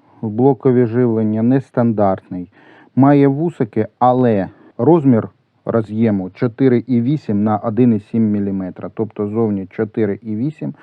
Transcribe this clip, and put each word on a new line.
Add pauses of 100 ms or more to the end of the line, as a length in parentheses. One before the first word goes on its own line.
(200)
в
блокові
живлення
нестандартний. (440)
Має
вусики, (100)
але (300)
розмір (360)
роз'єму
чотири
і
вісім
на
один
і
сім
міліметра.
Тобто
зовні
чотири
і
вісім,